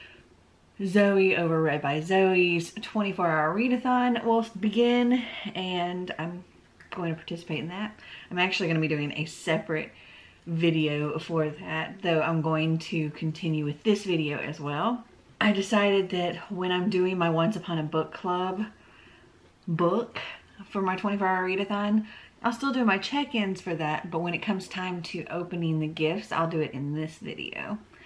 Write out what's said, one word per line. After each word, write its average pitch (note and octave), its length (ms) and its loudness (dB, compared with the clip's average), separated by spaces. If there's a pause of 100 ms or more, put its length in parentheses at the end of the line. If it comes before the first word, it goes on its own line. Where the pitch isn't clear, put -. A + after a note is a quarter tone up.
(840)
Zoe G3 540 6
over D#3+ 240 2
Read D3+ 220 2
by C#3+ 180 0
Zoe's F3+ 800 4
twenty-four G3 460 0
hour D#3 280 2
readathon B3 680 2
will A3+ 220 4 (140)
begin, A#3+ 640 4 (300)
and F3+ 640 -2
I'm F3 260 -6 (460)
going E3+ 220 -4
to D#3+ 40 -2
participate D#3+ 440 -8
in D#3+ 100 -6
that. G#3 280 -8 (320)
I'm F3+ 100 -4
actually F#3 280 0
gonna D#3+ 120 2
be D#3 80 2
doing D3 260 -2
a D3+ 120 -4
separate D#3+ 640 -4 (540)
video D#3 760 2
for D#3+ 300 0
that, D#3+ 520 -8
though E3 200 2
I'm E3 200 2
going D#3+ 380 2
to D#3 320 -2
continue D#3 540 -2
with D3 180 -6
this G#3 200 2
video D#3 360 -2
as D#3 200 -6
well. E3 440 -2 (360)
I G#3 140 4
decided G3 560 2
that F3 420 -4
when F3+ 200 -2
I'm F3+ 180 2
doing F#3 280 2
my E3+ 120 2
Once E3 260 2
Upon E3 220 -4
a D#3 60 0
Book D#3 280 -2
Club F#3 540 -2 (1000)
book F3 520 0 (500)
for G3+ 120 -2
my F#3+ 140 0
twenty-four G3 300 0
hour F#3 220 2
readathon, G3+ 600 0 (360)
I'll A#3+ 80 2
still C4+ 220 -2
do B3+ 100 2
my G3+ 140 6
check-ins G#3 640 -2
for F3 140 -4
that, D#3 360 -4
but E3 80 -2
when F3 140 -2
it D#3+ 80 -6
comes F#3+ 260 -4
time F3+ 360 -6
to E3+ 240 -8
opening E3+ 520 -2
the D#3 80 -2
gifts, D#3+ 440 -2
I'll E3 180 0
do E3 100 -2
it D3+ 120 -2
in C#3+ 220 -6
this D#3 260 -6
video. - 580 -8 (280)